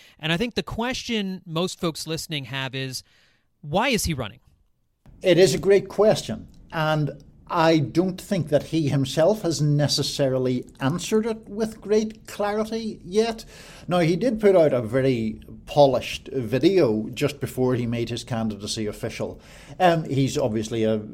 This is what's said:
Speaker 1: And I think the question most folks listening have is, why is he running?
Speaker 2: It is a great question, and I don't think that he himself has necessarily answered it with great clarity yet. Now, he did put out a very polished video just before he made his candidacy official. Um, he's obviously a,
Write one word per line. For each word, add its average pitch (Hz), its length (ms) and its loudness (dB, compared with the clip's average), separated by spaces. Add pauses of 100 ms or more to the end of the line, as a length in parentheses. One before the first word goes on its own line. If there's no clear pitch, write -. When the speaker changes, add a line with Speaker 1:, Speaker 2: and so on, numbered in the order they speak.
(200)
Speaker 1:
And 160 140 -2
I 175 40 0
think 233 180 -4
the 196 60 -2
question 220 840 -4
most 170 340 -6
folks 165 260 -4
listening 156 400 -8
have 135 300 -8
is, 131 260 -8 (640)
why 190 260 0
is 220 160 0
he 165 100 -4
running? 117 240 -10 (840)
Speaker 2:
It 175 160 4
is 185 160 6
a 175 60 -2
great 190 280 4
question, - 600 0 (240)
and 156 400 0 (340)
I 165 320 4
don't 165 420 0
think 180 300 -4
that 143 140 4
he 160 260 0
himself 156 540 2
has 156 180 -2
necessarily 139 1040 0 (140)
answered 180 480 0
it 220 200 -8
with 220 320 -6
great 220 460 -2
clarity 214 800 -4
yet. 220 400 0 (420)
Now, 175 120 2
he 175 160 2
did 180 240 0
put 196 160 6
out 151 180 6
a 120 80 2
very 117 600 0 (260)
polished 135 680 2
video 123 760 2
just 139 300 -4
before 127 360 -2
he 120 100 -2
made 117 240 -4
his 117 140 -8
candidacy 107 640 -6
official. 104 520 -8 (400)
Um, 170 260 4
he's 139 340 0
obviously 113 440 -2
a, 110 160 2 (140)